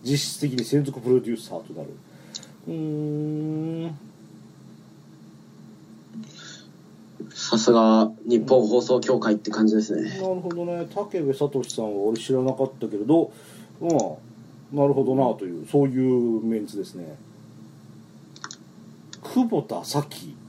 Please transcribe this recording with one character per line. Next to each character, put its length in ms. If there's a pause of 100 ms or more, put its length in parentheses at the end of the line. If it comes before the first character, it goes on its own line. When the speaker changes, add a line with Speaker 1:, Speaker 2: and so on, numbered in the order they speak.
Speaker 1:
実 140
質 240
的 120
に 100
専 200
属 160
プ 100
ロ 100
デ 120
ュ 20
ー 60
サ 160
ー 80
と 100
な 80
る。 80 (760)
う 20
ー 40 (1120)
ん。 100 (3250)
Speaker 2:
さ 240
す 140
が 400 (140)
日 220
本 200
放 140
送 180
協 200
会 160
っ 20
て 140
感 160
じ 80
で 60
す 140
ね。 140
Speaker 1:
な 60 (140)
る 60
ほ 140
ど 160
ね。 280
武 300
部 100
聡 300
さ 180
ん 40
は 60 (120)
俺 140
知 160
ら 80
な 120
か 100
っ 160
た 80
け 100
れ 60
ど、 280 (480)
ま 100
あ、 20 (840)
な 120
る 60
ほ 100
ど 120
な 200
と 100
い 160
う、 60
そ 160
う 60
い 480
う 80
メ 140
ン 80
ツ 100
で 60
す 120
ね。 200 (2000)
久 260
保 140
田 220
早 200
紀 320 (140)